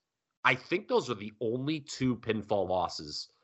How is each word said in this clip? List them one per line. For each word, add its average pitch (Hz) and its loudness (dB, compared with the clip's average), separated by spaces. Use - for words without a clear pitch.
I 131 6
think 175 -2
those 202 2
are 120 0
the 107 -10
only 131 0
two 131 0
pinfall 104 0
losses 82 -2